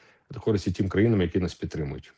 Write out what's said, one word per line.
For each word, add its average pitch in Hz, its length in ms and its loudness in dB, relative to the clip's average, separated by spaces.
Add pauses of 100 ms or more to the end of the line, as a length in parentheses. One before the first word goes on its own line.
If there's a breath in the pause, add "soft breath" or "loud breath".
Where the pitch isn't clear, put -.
(400 soft breath)
користі 101 320 0
тим 98 160 -2
країнам, 107 320 4
які 87 180 0
нас 87 160 -2
підтримують. 76 640 -8